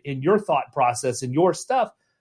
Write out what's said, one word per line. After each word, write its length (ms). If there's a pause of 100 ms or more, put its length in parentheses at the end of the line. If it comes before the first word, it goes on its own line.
and 180
your 160
thought 340
process 500
and 100
your 220
stuff. 360 (300)